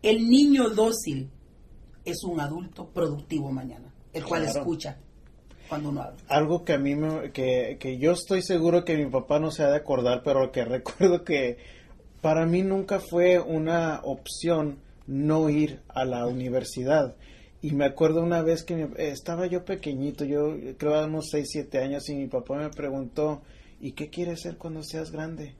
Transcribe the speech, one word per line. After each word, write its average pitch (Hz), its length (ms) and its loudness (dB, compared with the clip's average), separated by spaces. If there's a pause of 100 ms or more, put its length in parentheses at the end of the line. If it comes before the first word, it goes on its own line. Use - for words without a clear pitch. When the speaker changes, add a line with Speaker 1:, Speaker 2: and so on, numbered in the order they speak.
Speaker 1:
el 226 260 4
niño 269 420 8
dócil 196 600 0 (760)
es 175 180 -6
un 175 160 -2
adulto 160 500 -8
productivo 143 640 -4
mañana, 127 420 -10 (200)
el 151 120 -8
cual 170 180 -2
Speaker 2:
Claro. 147 180 -2
Speaker 1:
escucha 156 360 -4 (720)
cuando 147 200 -4
uno 139 120 -4
habla. - 160 -12 (100)
Speaker 2:
Algo 156 380 2
que 156 80 2
a 139 60 2
mí 139 160 0
me, 156 360 -2
que, 127 480 0
que 131 200 -6
yo 156 140 4
estoy 185 280 0
seguro 175 420 4
que 165 140 2
mi 147 120 2
papá 131 300 2
no 156 120 0
se 156 120 -2
ha 139 60 6
de 143 80 4
acordar, 127 480 2
pero 131 260 2
que 120 140 0
<laughs> - 0 -
recuerdo 170 580 2
que 139 340 0 (640)
para 160 260 4
mí 175 160 4
nunca 190 360 0
fue 175 400 6
una 160 640 0
opción 147 760 -2 (280)
no 151 420 2
ir 147 300 0 (100)
a 131 140 -2
la 123 220 -2
universidad. 127 880 0 (460)
Y 147 100 -4
me 139 140 2
acuerdo 160 380 2
una 170 180 2
vez 165 220 0
que 175 120 -4
me, 160 140 -4 (200)
estaba 170 360 -4
yo 180 180 -2
pequeñito, 143 640 -6
yo 147 300 0 (220)
creo 151 280 2
unos 156 240 -6
seis, 147 220 -2
siete 143 260 -6
años, 139 320 -4
y 147 60 -6
mi 139 120 -6
papá 131 300 -4
me 151 120 -6
preguntó, 143 760 -4 (360)
"¿Y 127 120 -10
qué 151 180 -10
quieres 175 320 -6
ser 170 160 -10
cuando 156 260 -12
seas 160 280 -10
grande?". 156 480 -10